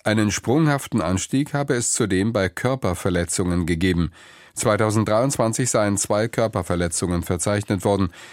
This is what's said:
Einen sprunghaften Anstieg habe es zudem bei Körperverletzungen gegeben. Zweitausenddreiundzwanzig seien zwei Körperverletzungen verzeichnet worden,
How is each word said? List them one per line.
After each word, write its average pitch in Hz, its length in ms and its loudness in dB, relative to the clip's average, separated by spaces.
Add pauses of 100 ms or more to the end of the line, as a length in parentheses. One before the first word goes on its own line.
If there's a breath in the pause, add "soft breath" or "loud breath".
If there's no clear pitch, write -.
Einen 107 260 2
sprunghaften 139 720 0
Anstieg 95 500 -2
habe 143 220 -2
es 120 180 -2
zudem 98 400 2
bei 98 160 2
Körperverletzungen 90 1160 -2
gegeben. 85 460 0 (420 loud breath)
Zweitausenddreiundzwanzig 113 1160 0
seien 104 260 2
zwei 104 300 0
Körperverletzungen 87 960 -2
verzeichnet 98 600 -2
worden, 98 260 2 (220 loud breath)